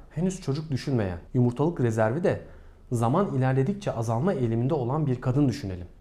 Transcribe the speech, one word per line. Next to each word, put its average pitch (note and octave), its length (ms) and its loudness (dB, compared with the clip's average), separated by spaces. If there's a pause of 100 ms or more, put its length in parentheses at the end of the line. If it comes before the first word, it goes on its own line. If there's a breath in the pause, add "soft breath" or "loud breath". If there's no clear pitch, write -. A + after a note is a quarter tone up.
henüz F#3 320 -4
çocuk D#3 300 -4
düşünmeyen, A2 480 0 (140)
yumurtalık C3 480 2
rezervi A2+ 420 2
de E3 180 2 (500 loud breath)
zaman C3+ 440 2
ilerledikçe C3 560 0
azalma A2+ 420 0
eğiliminde A#2+ 400 0
olan C#3+ 320 0
bir B2+ 160 0
kadın C3+ 260 2
düşünelim. F#2+ 400 -4 (140)